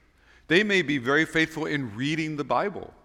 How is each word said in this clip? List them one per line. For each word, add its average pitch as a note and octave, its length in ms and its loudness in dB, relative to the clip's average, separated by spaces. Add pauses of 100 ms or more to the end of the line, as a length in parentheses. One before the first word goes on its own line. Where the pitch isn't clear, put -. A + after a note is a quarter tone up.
(460)
They F3 160 6
may G3+ 180 2
be D3 160 0
very C#3 300 2
faithful D#3+ 400 -2
in C#3 280 -4
reading D3+ 420 -4
the C#3+ 80 -4
Bible. B2+ 500 -4 (100)